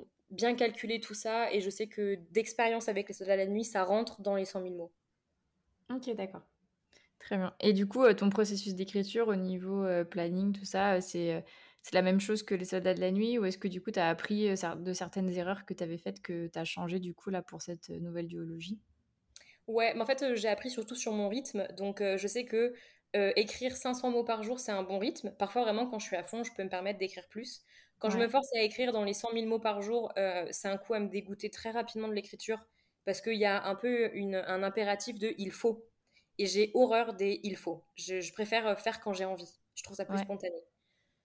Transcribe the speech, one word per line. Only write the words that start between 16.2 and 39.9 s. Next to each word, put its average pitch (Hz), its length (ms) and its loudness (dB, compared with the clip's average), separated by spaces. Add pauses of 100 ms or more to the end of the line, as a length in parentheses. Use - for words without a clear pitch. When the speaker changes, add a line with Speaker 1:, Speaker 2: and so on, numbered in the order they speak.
Speaker 2:
que 170 260 -6
t'as 165 160 -6
changé 175 360 -4
du 175 140 -6
coup - 160 -8
là 180 120 -2
pour 160 200 -12
cette, 175 280 -10
euh, 165 100 -8
nouvelle 170 280 -4
duologie ? 170 520 -8 (840)
Speaker 1:
Ouais, 226 280 4
mais 233 80 -2
en 214 40 0
fait, 269 160 2
euh, 254 120 4
j'ai 214 140 2
appris 208 220 0
surtout 233 240 -6
sur 226 180 -2
mon 208 160 2
rythme. 254 380 -2 (100)
Donc, 196 240 -4
euh, 196 160 2
je 196 100 -2
sais 240 180 -2
que, 240 300 2 (420)
euh, 196 200 4
écrire 247 400 0
cinq 254 180 0
cents 247 160 0
mots 233 140 2
par 226 180 -2
jour, 247 180 -2
c'est 214 120 -2
un 190 100 0
bon 190 160 -2
rythme. 226 400 -2
Parfois, 220 240 2
vraiment, 226 240 2
quand 233 120 -4
je 208 80 -8
suis 190 100 -4
à 175 80 -2
fond, 233 200 -6
je 233 100 -10
peux 190 100 -4
me 190 40 -4
permettre 190 300 -4
d'écrire 190 300 -6
plus. 247 340 -12 (360)
Quand 214 120 2
je 220 80 2
me 233 60 6
Speaker 2:
Ouais. 226 40 2
Speaker 1:
force - 280 4
à 220 60 4
écrire 233 300 2
dans 214 120 2
les 202 100 0
cent 226 180 -2
mille 226 140 0
mots 220 120 2
par 208 240 0
jour, 226 360 -2
euh, 180 340 0
c'est - 160 -4
un 196 100 0
coup 226 160 -4
à 208 60 0
me 202 80 0
dégoûter 202 420 -6
très - 200 -8
rapidement 220 380 -4
de 214 60 -2
l'écriture 214 500 -6 (400)
parce 190 160 -2
qu'il 226 180 0
y 208 80 4
a 202 180 2
un 190 100 0
peu 233 400 0
une, 196 220 -2
un 185 260 -2
impératif 202 560 -2
de « 220 200 -2
il 190 120 -4
faut ». 226 360 0 (520)
Et 202 80 2
j'ai 202 280 4
horreur 226 400 6
des « 196 280 0
il 190 140 -4
faut ». 170 280 -8 (120)
Je, 185 240 -4
je 175 120 -8
préfère, 220 340 0
euh, 202 100 2
faire 220 240 -4
quand 208 120 -4
j'ai 190 120 -2
envie. 180 340 -8 (160)
Je - 80 -14
trouve 196 140 -4